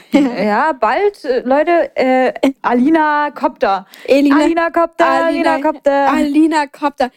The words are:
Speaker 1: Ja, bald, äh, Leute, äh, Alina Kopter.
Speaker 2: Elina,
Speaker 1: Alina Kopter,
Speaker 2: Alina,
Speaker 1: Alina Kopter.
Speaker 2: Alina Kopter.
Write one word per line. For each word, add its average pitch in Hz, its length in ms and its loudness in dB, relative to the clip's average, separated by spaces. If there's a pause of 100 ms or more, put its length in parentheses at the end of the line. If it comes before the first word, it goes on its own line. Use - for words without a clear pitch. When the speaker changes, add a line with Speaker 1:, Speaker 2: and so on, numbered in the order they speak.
(140)
Speaker 1:
Ja, 240 600 0
bald, 285 500 -2
äh, 262 220 -2
Leute, 311 500 2
äh, 254 380 0 (280)
Alina 294 720 0
Kopter. 202 560 -4 (180)
Speaker 2:
Elina, 285 360 2
Speaker 1:
Alina 330 300 0
Kopter, 330 360 0
Speaker 2:
Alina, 330 460 0
Speaker 1:
Alina 311 180 -2
Kopter. 277 400 0
Speaker 2:
Alina 302 560 0
Kopter. 277 500 -6